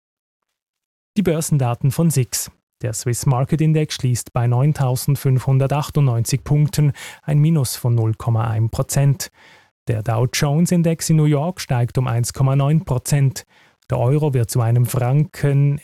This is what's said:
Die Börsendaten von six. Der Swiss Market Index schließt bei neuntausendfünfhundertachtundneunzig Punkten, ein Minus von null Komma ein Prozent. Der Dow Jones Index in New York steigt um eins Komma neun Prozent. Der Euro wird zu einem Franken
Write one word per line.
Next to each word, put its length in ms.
Die 60
Börsendaten 680
von 200
six. 380
Der 100
Swiss 320
Market 380
Index 320
schließt 400
bei 120
neuntausendfünfhundertachtundneunzig 2000
Punkten, 480
ein 160
Minus 360
von 200
null 180
Komma 360
ein 200
Prozent. 600
Der 140
Dow 280
Jones 420
Index 360
in 80
New 80
York 380
steigt 340
um 100
eins 280
Komma 200
neun 300
Prozent. 600
Der 100
Euro 360
wird 160
zu 100
einem 240
Franken 1000